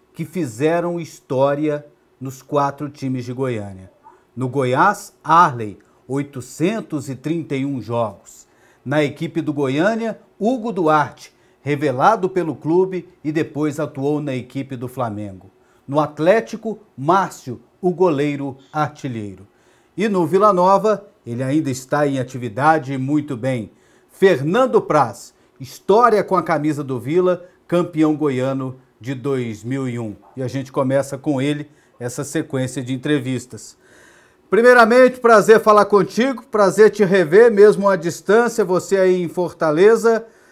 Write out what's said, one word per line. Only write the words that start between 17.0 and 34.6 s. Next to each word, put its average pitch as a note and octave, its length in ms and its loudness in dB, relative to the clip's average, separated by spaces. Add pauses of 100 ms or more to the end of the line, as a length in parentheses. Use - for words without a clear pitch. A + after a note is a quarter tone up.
o F3+ 120 -2
goleiro C#3+ 680 -2 (140)
artilheiro. A2+ 720 -8 (500)
E G3+ 120 -2
no F#3 180 0
Vila G3 260 4
Nova, F#3+ 540 2 (200)
ele A#2+ 160 -6
ainda C#3 280 -2
está D3 360 -2
em C3+ 120 -2
atividade B2+ 720 -2
e C3+ 60 -4
muito C#3+ 380 -4
bem. A#2 360 -6 (360)
Fernando F#3+ 720 2
Praz, C3 540 -2 (260)
história G#3+ 640 2
com F#3 120 -2
a F3 60 0
camisa D3+ 400 -2
do C3 160 -6
Vila, F3 480 -2 (200)
campeão D#3 500 0
goiano C3+ 640 -4 (180)
de A#2+ 160 -10
dois A#2+ 480 -6
mil C3 260 -6
e A#2+ 100 -6
um. G#2+ 180 -10 (200)
E C3 60 -8
a B2 60 -6
gente C3+ 240 -8
começa C3+ 460 -2
com C3+ 240 -4
ele D3 280 -4 (300)
essa B2 240 -8
sequência C3+ 580 -6
de B2 120 -6
entrevistas. B2+ 840 -6 (720)
Primeiramente, B3 720 6